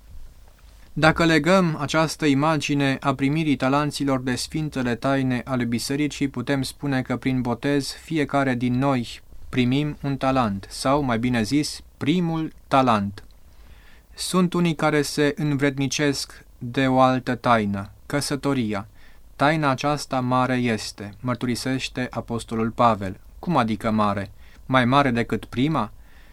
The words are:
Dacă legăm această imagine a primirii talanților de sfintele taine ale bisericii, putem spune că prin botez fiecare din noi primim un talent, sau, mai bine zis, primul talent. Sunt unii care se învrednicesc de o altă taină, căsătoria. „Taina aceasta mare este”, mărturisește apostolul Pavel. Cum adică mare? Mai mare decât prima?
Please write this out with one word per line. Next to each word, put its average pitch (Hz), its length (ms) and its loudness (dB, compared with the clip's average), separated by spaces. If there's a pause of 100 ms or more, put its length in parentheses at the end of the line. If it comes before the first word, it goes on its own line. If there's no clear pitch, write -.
(920)
Dacă 156 320 4
legăm 165 560 4
această 156 460 0
imagine 143 720 2
a 139 140 0
primirii 139 420 0
talanților 139 640 0
de 127 140 -2
sfintele 135 600 -4
taine 131 500 0
ale 127 200 -2
bisericii, 139 640 -2
putem 135 340 -2
spune 131 400 -4
că 123 140 -4
prin 131 240 -2
botez 135 500 -2
fiecare 143 640 -2
din 123 240 0
noi 131 420 -2 (280)
primim 135 540 0
un 139 140 -2
talent, 123 540 0
sau, 143 320 0
mai 120 160 0
bine 120 240 0
zis, 143 380 -2 (160)
primul 165 560 2 (160)
talent. 110 560 2 (880)
Sunt 180 380 0
unii 175 220 2
care 151 280 2
se 143 340 0
învrednicesc 139 1080 -2 (140)
de 127 280 -2
o 131 140 4
altă 127 340 2
taină, 104 560 0 (160)
căsătoria. 131 800 -2 (500)
„Taina 147 340 2
aceasta 139 500 -2
mare 127 360 0
este”, 107 640 -4
mărturisește 123 880 -4
apostolul 117 600 -4
Pavel. 104 500 0 (180)
Cum 170 180 -2
adică 113 340 0
mare? 101 400 0 (360)
Mai 131 180 2
mare 135 260 4
decât 117 340 -2
prima? 127 480 -2 (400)